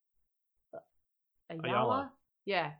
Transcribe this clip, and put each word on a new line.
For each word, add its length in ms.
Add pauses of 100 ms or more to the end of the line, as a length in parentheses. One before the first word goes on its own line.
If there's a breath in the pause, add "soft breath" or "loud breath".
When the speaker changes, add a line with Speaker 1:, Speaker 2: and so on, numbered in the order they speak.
(1500)
Speaker 1:
Ayala? 140
Speaker 2:
Ayala. 480 (320)
Speaker 1:
Yeah, 360